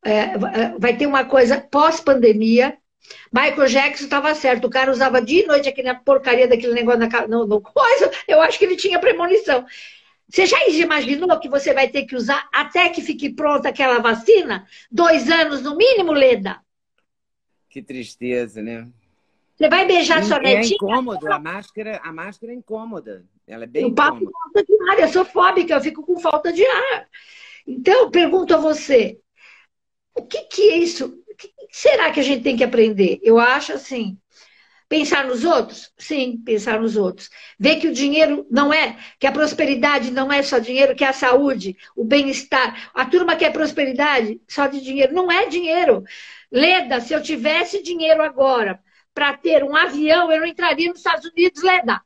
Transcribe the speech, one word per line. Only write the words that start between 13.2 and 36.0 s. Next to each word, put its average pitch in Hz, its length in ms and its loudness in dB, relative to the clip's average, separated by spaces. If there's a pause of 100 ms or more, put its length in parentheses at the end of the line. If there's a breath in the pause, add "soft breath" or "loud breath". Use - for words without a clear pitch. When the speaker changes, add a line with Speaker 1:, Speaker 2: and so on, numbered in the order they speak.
Speaker 1:
pronta 294 400 -2
aquela 254 300 0
vacina? 233 680 2 (260 soft breath)
Dois 320 380 2
anos 302 320 0
no 294 120 -8
mínimo, 392 380 4
Leda? 247 480 2 (1080)
Speaker 2:
Que 135 100 -18
tristeza, 123 800 -8
né? 117 260 -12 (720)
Speaker 1:
Você 311 120 2
vai 359 160 2
beijar 330 340 2
Speaker 2:
E 302 60 -2
Speaker 1:
sua 302 100 0
Speaker 2:
é 277 40 -2
Speaker 1:
netinha? 247 360 0
Speaker 2:
incômodo, 214 560 -4
a - 60 -4
máscara, 196 640 -12
a 165 80 -14
máscara 202 400 -16
é - 20 -16
incômoda. 214 720 -14 (220)
Ela 113 180 -16
é - 20 -18
bem 269 180 -4
Speaker 1:
Eu 240 100 -2
passo 294 220 2
Speaker 2:
incômoda. 359 160 -8 (100)
Speaker 1:
falta 403 240 -2
de 381 240 2
ar, 403 100 2
eu 320 80 4
sou 370 160 0
fóbica, 370 480 0
eu 285 80 2
fico 302 220 -8
com 349 180 -2
falta 311 320 -2
de 330 100 2
ar. 508 460 0 (580 loud breath)
Então, 370 360 2
eu - 80 0
pergunto 349 440 2
a 320 40 4
você, 294 600 0 (960 soft breath)
o - 120 -10
que - 160 -8
que - 180 -8
é 381 160 6
isso? 339 300 -2 (200)
O - 80 -20
que - 160 -20 (200)
será 359 420 2
que 302 80 -2
a - 20 2
gente 262 200 -2
tem 262 120 -2
que 233 80 0
aprender? 220 600 2
Eu 226 160 6
acho 262 340 2
assim, 233 460 -10 (720 soft breath)
pensar 294 360 0
nos 254 160 -6
outros? 302 540 -2
Sim, 254 480 -6